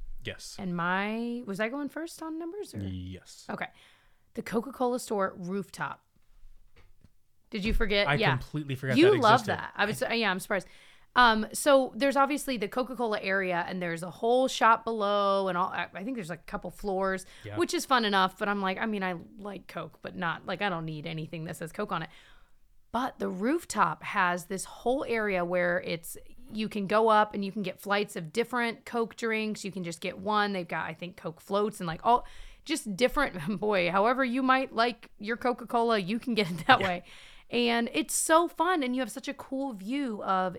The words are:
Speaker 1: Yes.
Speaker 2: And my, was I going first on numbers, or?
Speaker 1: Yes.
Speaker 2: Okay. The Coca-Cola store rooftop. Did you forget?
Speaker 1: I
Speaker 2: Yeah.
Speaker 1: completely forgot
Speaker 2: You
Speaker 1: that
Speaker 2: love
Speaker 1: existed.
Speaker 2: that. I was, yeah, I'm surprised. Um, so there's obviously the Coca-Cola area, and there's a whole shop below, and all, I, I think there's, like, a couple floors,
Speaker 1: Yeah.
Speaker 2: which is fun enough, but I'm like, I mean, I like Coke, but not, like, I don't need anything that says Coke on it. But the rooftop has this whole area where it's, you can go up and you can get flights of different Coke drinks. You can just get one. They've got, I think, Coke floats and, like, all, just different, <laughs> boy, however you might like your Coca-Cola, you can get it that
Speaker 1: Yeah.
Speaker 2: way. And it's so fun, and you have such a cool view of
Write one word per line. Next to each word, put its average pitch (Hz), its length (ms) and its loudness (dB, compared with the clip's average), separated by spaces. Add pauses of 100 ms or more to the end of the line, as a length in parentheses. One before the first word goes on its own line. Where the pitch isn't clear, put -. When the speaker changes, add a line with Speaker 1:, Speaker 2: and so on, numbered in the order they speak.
(240)
Speaker 1:
Yes. - 360 -10
Speaker 2:
And 185 160 -4
my, 214 720 -2
was 196 140 -6
I 220 100 0
going 277 200 -6
first 330 340 -10
on 320 160 -8
numbers, 349 340 -10
or? 101 60 -8
Speaker 1:
Yes. 92 720 -10
Speaker 2:
Okay. - 180 -8 (680)
The 220 80 -10
Coca-Cola 240 580 -2
store 196 380 -2
rooftop. 180 640 -8 (1500)
Did 208 140 -6
you 220 100 2
forget? 202 340 4
Speaker 1:
I - 80 6
Speaker 2:
Yeah. 214 160 4
Speaker 1:
completely 139 440 -4
forgot 135 220 0
Speaker 2:
You 359 140 10
Speaker 1:
that 359 100 6
Speaker 2:
love 214 200 8
Speaker 1:
existed. 202 120 -2
Speaker 2:
that. - 220 -8
I 202 100 2
was, 214 160 -2
yeah, 233 280 0
I'm 190 100 0
surprised. - 280 -2 (480)
Um, 220 380 6
so 269 420 6
there's 269 220 2
obviously 277 400 2
the 196 100 -2
Coca-Cola 233 540 -2
area, 185 460 0
and 185 140 -6
there's 170 220 -4
a 180 80 -8
whole 254 360 2
shop 226 360 6
below, 202 640 2
and 180 100 0
all, 180 120 0
I, 175 240 -4
I 175 100 -10
think 254 120 -6
there's, 180 140 -8
like, 165 120 -10
a - 100 -20
couple 185 180 -8
floors, 190 560 -2 (180)
Speaker 1:
Yeah. 104 140 -10
Speaker 2:
which 339 160 0
is 330 120 -2
fun 240 200 4
enough, 190 320 2
but 208 120 -2
I'm 202 120 -2
like, 190 160 0
I 226 80 -2
mean, 214 160 -2
I 185 140 -2 (240)
like 196 280 -12
Coke, 160 340 -12
but 180 140 -10
not, 170 300 -4
like, 190 160 -6
I 202 80 0
don't 165 160 -4
need 160 220 -8
anything 160 380 -8
that 170 100 -8
says 160 160 -10
Coke 208 200 -6
on 165 120 -4
it. - 60 -12 (840)
But 247 280 -4
the 196 100 -4
rooftop 196 720 0
has 180 420 0
this 190 200 -8
whole 262 420 -2
area 208 360 0
where 175 380 0
it's, 170 360 -8 (360)
you 214 160 -4
can 202 180 -4
go 220 220 4
up 214 240 6
and 202 100 -4
you 196 80 -4
can 208 120 -6
get 180 160 -6
flights 202 360 0
of 160 160 -8
different 233 540 -2
Coke 226 300 -2
drinks. 220 500 -2
You 185 60 -8
can 185 120 -6
just 165 180 -8
get 180 180 -6
one. 208 340 2
They've 180 140 -4
got, 165 180 -4
I 160 80 -6
think, - 240 -12
Coke 165 240 -10
floats 208 380 0
and, 180 80 -6
like, 160 160 -6
all, 240 220 6 (380)
just 226 320 -4
different, 214 640 0
<laughs> - 0 -
boy, 196 300 2
however 226 340 4
you 254 200 0
might 262 320 2
like 233 340 0 (100)
your 220 180 -4
Coca-Cola, 233 600 0
you 202 220 -2
can 233 160 -4
get 190 160 2
it 165 160 -8
that 254 140 10
Speaker 1:
Yeah. 190 60 2
Speaker 2:
way. 180 160 -2 (460)
And 233 440 2
it's - 200 -2
so 330 360 4
fun, 339 340 0
and 247 100 -2
you 254 80 0
have 220 100 -4
such - 180 -10
a 269 40 -4
cool 269 380 -6
view 226 520 -4
of 185 360 0